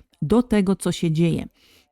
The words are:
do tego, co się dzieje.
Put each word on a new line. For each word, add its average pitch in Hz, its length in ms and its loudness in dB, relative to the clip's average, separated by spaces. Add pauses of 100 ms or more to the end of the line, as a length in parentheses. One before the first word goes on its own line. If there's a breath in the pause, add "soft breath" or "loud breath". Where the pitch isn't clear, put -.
(220 loud breath)
do 208 200 2
tego, 196 340 0
co 180 160 -4
się 170 180 -2
dzieje. 156 380 0 (440 soft breath)